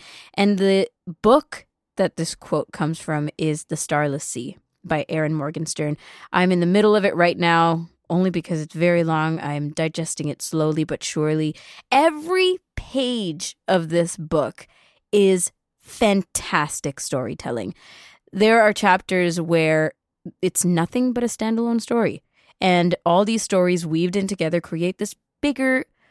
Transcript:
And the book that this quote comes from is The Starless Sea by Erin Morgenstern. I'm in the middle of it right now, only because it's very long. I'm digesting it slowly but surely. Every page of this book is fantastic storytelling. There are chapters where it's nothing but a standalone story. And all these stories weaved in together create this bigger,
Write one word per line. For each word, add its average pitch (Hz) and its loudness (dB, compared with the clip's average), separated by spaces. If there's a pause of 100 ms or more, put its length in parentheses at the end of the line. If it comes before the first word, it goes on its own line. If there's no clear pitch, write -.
(320)
And 202 2
the 196 2 (320)
book - 2 (280)
that 190 0
this - -6
quote - -4
comes 160 -4
from 151 -4
is 156 -2
The 156 -6
Starless 147 -2
Sea - -10 (260)
by 160 -2
Erin 156 -2
Morgenstern. 156 -4 (360)
I'm 185 2
in 180 2
the 175 2
middle 208 4
of 196 2
it 202 2
right 175 2
now, 165 2 (200)
only 185 2
because 170 -4
it's 156 -12
very 170 2
long. 160 0
I'm 147 -6
digesting 160 -6
it - -8
slowly 156 0
but - -6
surely. 156 -2 (360)
Every 330 2 (180)
page 226 -4 (100)
of 170 2
this 170 0
book 151 -4 (440)
is 190 4 (280)
fantastic - -2
storytelling. 127 -6 (580)
There 220 4
are 214 4
chapters 185 2
where 160 2 (480)
it's - -2
nothing 180 0
but 240 -2
a 240 -2
standalone 226 -2
story. 220 -2 (380)
And 180 2 (100)
all 175 4
these 226 -2
stories 180 2
weaved 170 0
in 196 -2
together 170 -2
create 175 -4
this - -6 (260)
bigger, 262 0 (260)